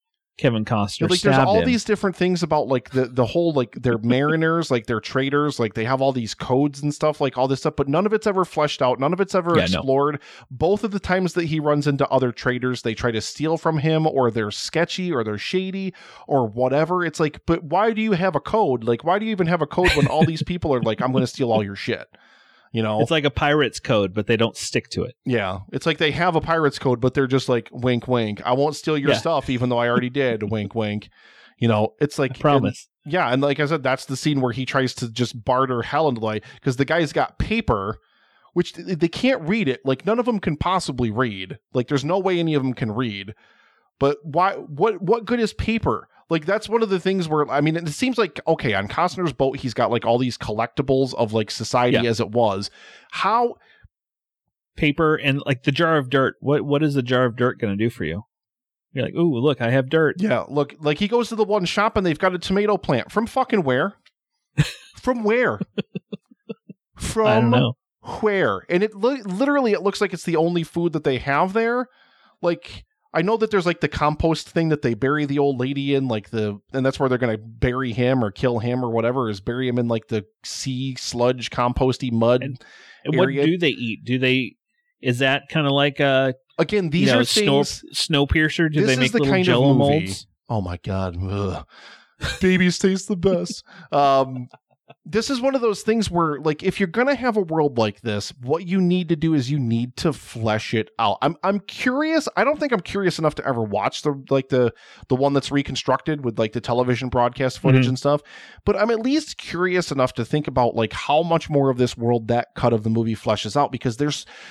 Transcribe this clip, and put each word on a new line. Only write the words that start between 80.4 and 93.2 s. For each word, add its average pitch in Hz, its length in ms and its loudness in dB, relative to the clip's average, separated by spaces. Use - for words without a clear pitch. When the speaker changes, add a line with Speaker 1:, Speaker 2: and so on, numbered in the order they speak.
Speaker 2:
sea 131 520 -6
sludge, 123 540 -2
composty 123 640 0
mud 117 320 4
Speaker 1:
And, 123 180 -8
and 160 120 -2
what 175 80 4
Speaker 2:
area. 139 200 0
Speaker 1:
do 170 120 2
they 170 120 2
eat? 120 340 -4
Do 127 160 0
they, 127 360 0
is 123 180 0
that 139 300 2
kinda 143 220 0
like 139 300 2
a, 135 320 4
Speaker 2:
Again, 175 320 0
these 160 180 4
Speaker 1:
you 131 60 6
Speaker 2:
are - 60 6
Speaker 1:
know, - 40 4
snow, 143 400 2
Speaker 2:
things - 200 -8
Speaker 1:
Snowpiercer? 156 760 0
Do 147 120 0
Speaker 2:
this - 60 2
Speaker 1:
they 127 60 4
Speaker 2:
is 127 60 2
Speaker 1:
make 127 140 2
Speaker 2:
the 240 60 2
Speaker 1:
little 139 140 2
Speaker 2:
kind 185 100 4
of - 20 0
Speaker 1:
Jell-O 135 280 4
Speaker 2:
movie 143 280 4
Speaker 1:
molds? 185 260 -8
Speaker 2:
Oh 117 100 -2
my 87 240 -4
God. 95 380 -4
Ugh. 95 440 -4
Babies 185 360 4
taste 190 300 0
the 208 80 -2
best. 175 480 -2